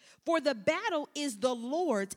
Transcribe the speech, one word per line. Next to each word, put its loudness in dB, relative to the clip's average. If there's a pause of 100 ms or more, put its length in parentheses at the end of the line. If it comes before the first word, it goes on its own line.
(240)
For 4
the 2
battle 0
is -4
the 2
Lord's, -2